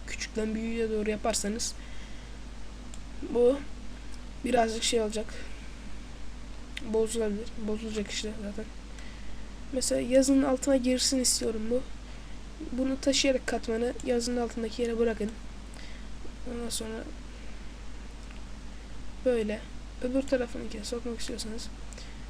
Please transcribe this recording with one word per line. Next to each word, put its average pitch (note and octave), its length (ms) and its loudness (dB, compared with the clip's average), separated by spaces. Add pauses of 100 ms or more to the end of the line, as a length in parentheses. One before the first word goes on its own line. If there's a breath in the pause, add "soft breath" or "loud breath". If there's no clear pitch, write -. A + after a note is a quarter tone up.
Küçükten - 480 -2
büyüğe A3+ 360 0
doğru G#3+ 200 2
yaparsanız G#3+ 640 0 (1600 loud breath)
bu A#3+ 280 6 (840)
birazcık A3+ 380 4
şey A#3 180 4
olacak. G#3+ 260 0 (1700 loud breath)
Bozulabilir. A3 560 2 (200)
Bozulacak G#3+ 420 -2
işte - 200 -2 (120)
zaten. G3+ 220 -4 (1080 loud breath)
Mesela C4 280 2
yazının C4+ 420 8
altına C4+ 340 6
girsin B3+ 440 4
istiyorum A#3 500 2
bu. B3 120 4 (920 loud breath)
Bunu C4 280 2
taşıyarak C4+ 460 6
katmanı A#3 460 2 (140)
yazının A#3+ 340 2
altındaki A#3 420 -2
yere A#3 160 2
bırakın. A3 320 4 (1200 loud breath)
Ondan A#3 200 -4
sonra A3+ 340 -4 (2250 loud breath)
böyle. A3 360 2 (420)
Öbür B3+ 200 2
tarafınkine A#3+ 640 0
sokmak A#3 360 -4
istiyorsanız A3 480 -2 (600 loud breath)